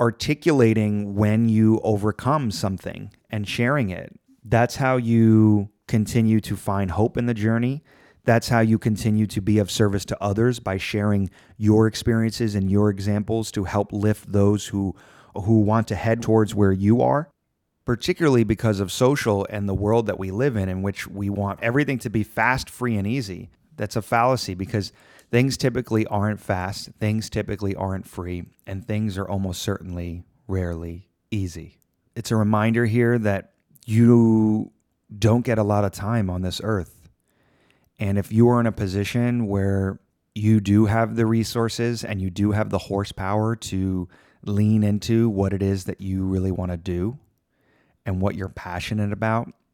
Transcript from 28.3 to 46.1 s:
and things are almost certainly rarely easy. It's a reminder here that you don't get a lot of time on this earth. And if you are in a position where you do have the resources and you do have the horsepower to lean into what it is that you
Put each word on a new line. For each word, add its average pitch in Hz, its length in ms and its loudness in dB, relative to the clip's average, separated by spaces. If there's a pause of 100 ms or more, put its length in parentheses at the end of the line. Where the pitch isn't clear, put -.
and 95 180 -10
things 107 320 -2
are 98 100 -4
almost 98 360 -4
certainly 87 600 -8 (240)
rarely 85 640 -6 (220)
easy. 85 480 -8 (360)
It's 117 140 -10
a 117 60 0
reminder 110 500 2
here 117 320 2
that 101 360 -4 (340)
you 113 840 6 (440)
don't 110 300 2
get 113 140 0
a 107 40 2
lot 101 220 2
of 98 60 -2
time 104 360 -2
on 90 140 -4
this 90 220 -4
earth. 101 440 -6 (920)
And 101 180 0
if 98 140 -4
you 117 180 6
are 120 100 4
in 117 60 0
a 110 60 0
position 110 760 -2
where 98 540 -2 (340)
you 110 260 4
do 101 280 4
have 113 280 0
the 113 120 2
resources 113 760 -2
and 98 160 -8
you 92 120 -4
do 101 200 0
have 104 200 -2
the 95 80 -2
horsepower 101 800 -4
to 95 520 -4 (340)
lean 107 400 2
into 113 460 0
what 98 240 0
it 95 80 -4
is 98 220 0
that - 180 -10
you 95 240 -4